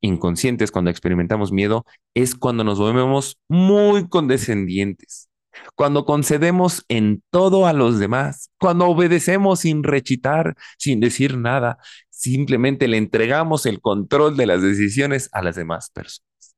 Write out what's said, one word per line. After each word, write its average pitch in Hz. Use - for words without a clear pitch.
inconscientes 98
cuando 90
experimentamos 90
miedo 104
es 127
cuando 117
nos 104
volvemos 127
muy 202
condescendientes, 101
cuando 143
concedemos 160
en 107
todo 185
a 170
los 120
demás, 127
cuando 175
obedecemos 175
sin 156
rechitar, 143
sin 127
decir 127
nada, 120
simplemente 131
le 113
entregamos 135
el 104
control 143
de 131
las 92
decisiones 104
a 98
las 87
demás 82
personas. -